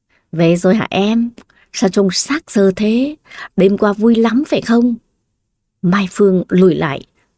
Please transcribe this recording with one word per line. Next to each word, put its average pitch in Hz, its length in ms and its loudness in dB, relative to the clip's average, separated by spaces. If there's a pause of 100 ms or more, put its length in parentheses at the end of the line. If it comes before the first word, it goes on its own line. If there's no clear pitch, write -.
(320)
"Về 170 240 2
rồi 185 180 2
hả 214 160 -2
em? 226 400 -2 (420)
Sao 190 180 -2
trông 196 200 0
xác - 400 -6
sơ 196 260 2
thế? 240 400 -2 (400)
Đêm 196 220 2
qua 208 140 0
vui 220 220 2
lắm 226 340 2
phải - 140 -2
không?" 233 320 0 (880)
Mai 190 280 0
Phương 190 380 2
lùi 180 260 4
lại, 147 320 -6 (320)